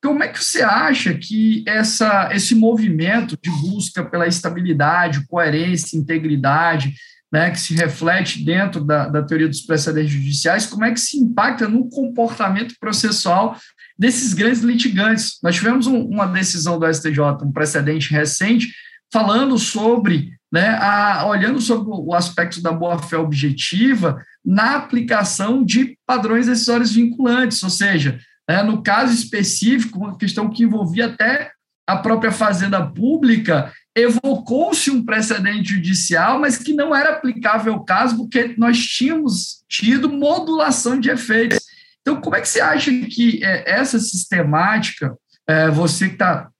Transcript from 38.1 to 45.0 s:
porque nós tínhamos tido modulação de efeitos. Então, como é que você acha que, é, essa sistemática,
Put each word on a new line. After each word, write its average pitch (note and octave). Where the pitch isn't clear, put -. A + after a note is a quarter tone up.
porque A#3+
nós A#3
tínhamos C4
tido C4
modulação D4
de A#3
efeitos. A3+
Então, C#4
como G#3
é A#3
que -
você A#4
acha D4
que, A#3
é, F#3+
essa A#3+
sistemática, F3